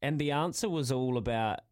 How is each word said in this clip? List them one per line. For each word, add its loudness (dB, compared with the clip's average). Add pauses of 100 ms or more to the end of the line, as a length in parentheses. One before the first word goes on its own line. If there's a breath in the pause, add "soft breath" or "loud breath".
And 0
the 0
answer 0
was 0
all 2
about, 0 (100)